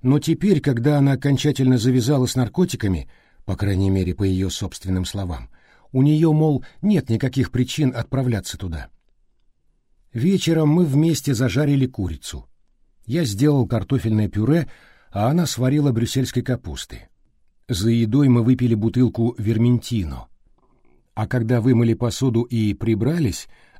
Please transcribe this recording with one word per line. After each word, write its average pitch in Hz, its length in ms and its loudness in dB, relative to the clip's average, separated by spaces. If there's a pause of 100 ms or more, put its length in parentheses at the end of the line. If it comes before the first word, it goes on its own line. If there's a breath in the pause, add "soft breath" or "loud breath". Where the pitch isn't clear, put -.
но 135 160 4
теперь, 165 420 0
когда 143 380 0
она 139 140 4
окончательно 131 680 2
завязала 127 480 2
с - 80 -4
наркотиками, 113 760 -2 (360 soft breath)
по 95 120 -6
крайней 98 340 0
мере, 92 260 0
по 101 80 -2
ее 92 260 0
собственным 92 540 -6
словам, 90 460 -8 (420 soft breath)
у 131 100 2
нее, 156 300 4
мол, 156 320 0 (180 loud breath)
нет 196 260 0
никаких 120 420 -2
причин 127 440 -2
отправляться 120 640 -4
туда. 80 320 -10 (1200)
Вечером 160 560 2
мы 175 160 4
вместе 147 480 2
зажарили 131 540 0
курицу. 82 600 -8 (600)
Я 160 180 -2
сделал 127 420 2
картофельное 107 640 0
пюре, 131 400 0 (420 soft breath)
а 104 200 -2
она 170 160 0
сварила 135 460 0
брюссельской 123 500 -2
капусты. - 680 -8 (600)
За 92 200 -2
едой 117 400 2
мы 120 140 6
выпили 117 320 2
бутылку 113 640 0
верментино. 107 880 0 (880)
А 107 120 -4
когда 120 360 0
вымыли 117 320 4
посуду 120 480 -2
и 107 320 -2
прибрались, 113 720 -2 (340 soft breath)